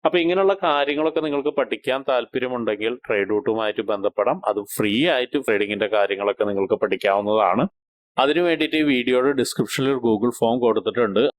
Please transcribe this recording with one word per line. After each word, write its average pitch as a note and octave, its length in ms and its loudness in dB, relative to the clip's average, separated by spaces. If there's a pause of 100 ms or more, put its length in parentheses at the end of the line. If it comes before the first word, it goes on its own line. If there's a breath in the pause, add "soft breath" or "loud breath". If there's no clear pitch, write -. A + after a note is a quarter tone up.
അപ്പൊ E3+ 160 0
ഇങ്ങനെയുള്ള F#3+ 400 2
കാര്യങ്ങളൊക്കെ D3+ 600 0
നിങ്ങൾക്ക് C#3+ 340 -2
പഠിക്കാൻ C3 400 -4 (100)
താല്പര്യമുണ്ടെങ്കിൽ A#2+ 840 -2 (140)
ട്രേഡ് G2+ 260 0
റൂട്ടുമായിട്ട് A2 580 -2
ബന്ധപ്പെടാം. G#2 480 0 (120)
അത് G2+ 100 -2 (140)
ഫ്രീ G#2+ 180 0 (220)
ആയിട്ട് B2+ 300 -2
ട്രേഡിങ്ങിന്റെ G#2 500 0
കാര്യങ്ങളൊക്കെ G2+ 560 0
നിങ്ങൾക്ക് G2 320 0
പഠിക്കാവുന്നതാണ്. G2+ 800 2 (580)
അതിനു D3+ 240 2
വേണ്ടിയിട്ട് D#3 340 0
ഈ D3+ 120 4
വീഡിയോയുടെ B2+ 480 2
ഡിസ്ക്രിപ്ഷനിൽ C3 540 -2
ഒരു B2 120 -4
Google A2+ 320 2
ഫോം A#2 160 2 (100)
കൊടുത്തിട്ടുണ്ട്. G#2+ 580 0 (160)